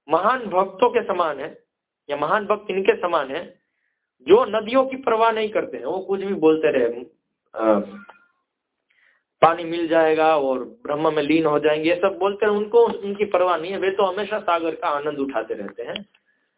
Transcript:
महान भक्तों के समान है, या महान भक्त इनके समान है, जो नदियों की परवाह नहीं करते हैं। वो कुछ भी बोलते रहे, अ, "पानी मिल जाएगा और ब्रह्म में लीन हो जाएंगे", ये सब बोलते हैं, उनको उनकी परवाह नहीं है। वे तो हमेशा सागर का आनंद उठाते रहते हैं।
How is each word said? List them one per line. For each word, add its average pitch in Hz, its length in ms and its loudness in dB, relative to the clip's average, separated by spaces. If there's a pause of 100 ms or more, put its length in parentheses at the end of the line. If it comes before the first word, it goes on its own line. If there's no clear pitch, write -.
महान 196 300 2
भक्तों 190 500 0
के 233 140 0
समान 160 360 -2
है, 151 240 -12 (460)
या 143 80 -4
महान 180 280 -2
भक्त 208 260 -4
इनके 190 260 2
समान 151 380 -2
है, 185 320 -14 (540)
जो 196 240 6
नदियों 220 400 0
की 269 120 -8
परवाह 226 340 2
नहीं 220 180 -2
करते - 280 -4
हैं। 117 80 -12
वो 170 140 -4
कुछ 190 200 -4
भी 196 140 -4
बोलते 156 380 4
रहे, 120 280 0 (560)
अ, 110 240 2 (1600)
"पानी 170 220 4
मिल 170 240 -4
जाएगा 160 500 4
और 131 260 -2
ब्रह्म 151 520 -4
में 151 80 0
लीन 156 220 2
हो 147 140 2
जाएंगे", 156 300 0
ये 175 60 2
सब 180 220 -2
बोलते 196 280 -2
हैं, 214 80 2
उनको 214 340 4
उनकी 202 380 -6
परवाह 180 320 2
नहीं 165 140 -8
है। 196 60 -6
वे 185 140 0
तो 202 120 0
हमेशा 196 360 -2
सागर 165 360 -2
का - 120 -6
आनंद 147 320 -4
उठाते 123 340 -4
रहते 104 300 -10
हैं। 185 220 -10 (520)